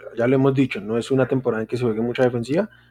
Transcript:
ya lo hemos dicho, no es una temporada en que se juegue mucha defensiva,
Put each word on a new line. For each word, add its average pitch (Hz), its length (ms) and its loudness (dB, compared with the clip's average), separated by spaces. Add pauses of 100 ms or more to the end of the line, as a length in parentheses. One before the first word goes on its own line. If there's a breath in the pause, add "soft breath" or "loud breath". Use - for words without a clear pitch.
(160)
ya 117 100 0
lo 131 80 4
hemos 135 200 4
dicho, 131 260 0
no 107 180 -4
es 113 120 -4
una 131 180 2
temporada 120 340 0
en 110 60 -6
que 123 80 -4
se 123 80 -4
juegue 110 160 0
mucha 120 240 0
defensiva, 127 440 -2 (220 soft breath)